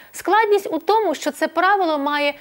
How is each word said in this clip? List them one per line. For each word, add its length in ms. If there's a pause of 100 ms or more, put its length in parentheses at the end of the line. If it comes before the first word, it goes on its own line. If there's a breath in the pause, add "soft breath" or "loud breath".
(120 loud breath)
Складність 580
у 80
тому, 360
що 160
це 180
правило 500
має 420